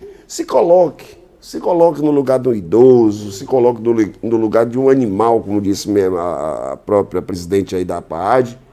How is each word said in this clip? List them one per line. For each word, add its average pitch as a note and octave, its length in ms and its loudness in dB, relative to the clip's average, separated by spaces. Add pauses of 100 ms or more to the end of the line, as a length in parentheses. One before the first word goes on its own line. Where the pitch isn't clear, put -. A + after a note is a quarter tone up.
(280)
se - 180 -10
coloque, F#3 720 0 (220)
se - 200 -14
coloque E3+ 400 0
no D3+ 120 0
lugar C3 260 0
do B2+ 160 0
idoso, G#2+ 800 4
se - 120 -14
coloque A#2+ 380 0
no A2+ 100 -2
li-, G#2+ 300 0
no A2+ 160 -2
lugar A2 300 0
de A#2+ 100 -6
um C3+ 100 0
animal, A2+ 540 0
como G2+ 180 -4
disse G2 300 -4
mesmo F#2+ 260 0
a, D2 580 -6
a C#2 40 -10
própria F#2+ 460 -2
presidente F#2 520 -4
aí F#2 80 -4
da F2 160 -6
paad, A2 560 -2 (180)